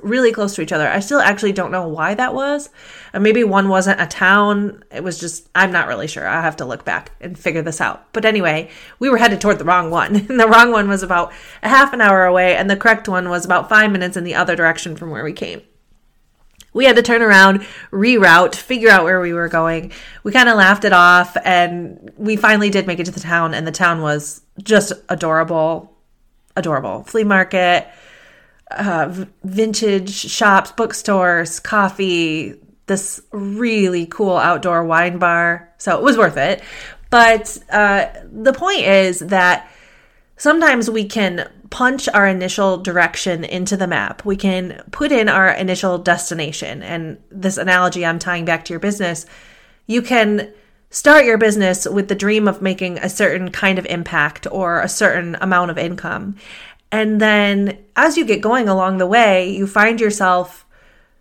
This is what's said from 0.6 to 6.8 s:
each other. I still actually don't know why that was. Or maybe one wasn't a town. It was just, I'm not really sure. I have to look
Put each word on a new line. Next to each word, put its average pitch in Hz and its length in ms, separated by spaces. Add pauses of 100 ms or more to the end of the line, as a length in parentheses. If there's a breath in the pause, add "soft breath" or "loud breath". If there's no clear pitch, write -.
each 160 120
other. 151 120
I 131 140
still 277 220
actually 202 320
don't 190 180
know 180 160
why 160 260
that 247 200
was. 285 360 (440 loud breath)
Or 190 80
maybe 220 240
one 196 240
wasn't 190 320
a 175 40
town. 202 840
It - 100
was 175 160
just, - 380
I'm 185 160
not 175 160
really 120 200
sure. 85 200
I 147 140
have 160 160
to 156 80
look 123 180